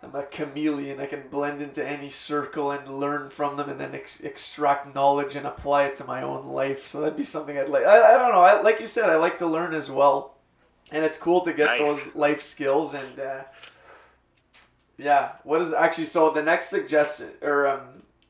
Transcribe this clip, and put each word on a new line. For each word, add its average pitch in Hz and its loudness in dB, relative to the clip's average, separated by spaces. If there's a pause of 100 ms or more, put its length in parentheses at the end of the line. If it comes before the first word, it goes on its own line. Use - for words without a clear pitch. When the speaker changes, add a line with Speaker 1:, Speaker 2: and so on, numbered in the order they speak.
Speaker 1:
I'm - -18
a 143 -6
chameleon. 139 -6
I 139 -8
can 143 -12
blend 143 -6
into 143 -8
any 143 -10
circle 147 -6
and 135 -10
learn 143 -6
from 143 -6
them, 143 -6
and 135 -10
then 139 -12
ex-, - -14
extract - -4
knowledge 139 0
and 143 -8
apply 143 0
it 139 -6
to 139 -14
my 127 -8
own 135 -8
life. 135 -4
So 147 -10
that'd 151 -2
be 147 -6
something 147 -8
I'd 139 -2
like. 170 2
I, 220 10
I 262 6
don't 247 4
know. 185 8
I, 202 8
like 214 2
you 226 -8
said, 220 0
I 165 4
like 170 0
to 175 -2
learn 165 -2
as 147 -6
well, 135 2 (540)
and 156 -2
it's 151 0
cool 175 2
to 170 -2
get 147 2
Speaker 2:
Nice. 147 2
Speaker 1:
those 147 -2
life 147 0
skills. 139 -2
And, - -12
uh, - -10 (1600)
yeah, 143 2 (140)
what 160 0
is 160 -4
actually, 160 0
so 156 4
the 151 -2
next 165 0
suggestion 151 -2 (100)
or, 143 0
um, 139 -6 (280)